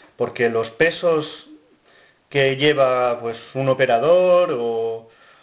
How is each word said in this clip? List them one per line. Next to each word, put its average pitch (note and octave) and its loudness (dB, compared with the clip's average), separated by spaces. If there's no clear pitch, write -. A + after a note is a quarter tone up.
porque A#2+ -2
los A2+ -2
pesos E3 -2
que C3+ 0
lleva, B2+ 2
pues, A#2 -8
un C3+ -2
operador D#3+ 2
o, A2+ -6